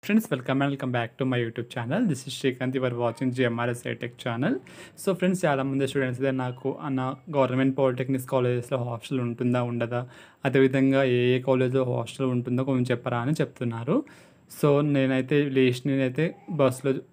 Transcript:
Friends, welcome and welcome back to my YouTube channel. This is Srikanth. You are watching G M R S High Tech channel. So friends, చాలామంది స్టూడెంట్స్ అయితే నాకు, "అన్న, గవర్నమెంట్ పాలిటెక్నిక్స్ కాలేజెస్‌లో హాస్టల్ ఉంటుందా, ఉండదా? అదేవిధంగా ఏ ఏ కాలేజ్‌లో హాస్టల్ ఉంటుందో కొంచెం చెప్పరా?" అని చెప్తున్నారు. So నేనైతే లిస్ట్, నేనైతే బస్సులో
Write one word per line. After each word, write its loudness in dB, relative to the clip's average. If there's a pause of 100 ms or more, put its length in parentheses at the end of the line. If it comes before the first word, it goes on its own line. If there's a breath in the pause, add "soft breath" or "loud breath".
(120)
Friends, 2
welcome 0
and 2
welcome -4
back -2
to 0
my 2
YouTube -6
channel. -2 (100)
This -2
is -8
Srikanth. -2
You -2
are -2
watching 0
G 2
M -4
R 0
S -14
High -4
Tech -8
channel. -2 (460 loud breath)
So -2 (100)
friends, 2
చాలామంది 2
స్టూడెంట్స్ -2
అయితే 0
నాకు, -4 (180)
"అన్న, -2 (360)
గవర్నమెంట్ 2
పాలిటెక్నిక్స్ 0
కాలేజెస్‌లో 0
హాస్టల్ -4
ఉంటుందా, 0 (100)
ఉండదా? -2 (480 loud breath)
అదేవిధంగా 4 (160)
ఏ 2 (140)
ఏ 0 (100)
కాలేజ్‌లో 2 (100)
హాస్టల్ -4
ఉంటుందో -2
కొంచెం 2
చెప్పరా?" -2
అని 0
చెప్తున్నారు. -2 (600 loud breath)
So 4 (260)
నేనైతే 2 (200)
లిస్ట్, 2
నేనైతే 0 (360)
బస్సులో 2 (200)